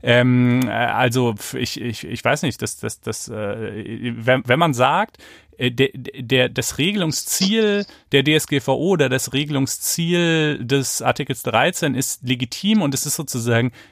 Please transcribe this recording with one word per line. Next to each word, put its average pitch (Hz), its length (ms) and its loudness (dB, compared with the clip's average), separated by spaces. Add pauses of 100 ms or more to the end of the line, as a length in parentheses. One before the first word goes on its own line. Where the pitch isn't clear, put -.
Ähm, 123 640 6
äh, - 20 -4
also 117 640 2
pf, - 220 -10
ich, - 260 -6
ich, 113 240 -6
ich - 180 -8
weiß 135 200 0
nicht, 131 180 -2
dass, - 160 -6
dass, - 240 -10
dass, - 280 -8
äh, 110 880 -6
wenn, 123 300 2
wenn 123 140 4
man 160 160 4
sagt, 143 420 2 (400)
äh, 127 140 0
der, 131 220 2
der, 127 560 0
das - 280 -4
Regelungsziel 202 1080 0 (260)
der 139 120 0
D 151 100 2
S 156 140 0
G 143 120 0
V 131 180 -2
O 160 140 0
oder 147 180 2
das 131 240 -4
Regelungsziel 156 1300 0
des 131 380 0
Artikels 127 420 -2
dreizehn 139 520 0
ist - 280 -4
legitim 131 580 0
und 143 120 0
es 127 120 -2
ist 147 100 -4
sozusagen, 120 560 0 (200)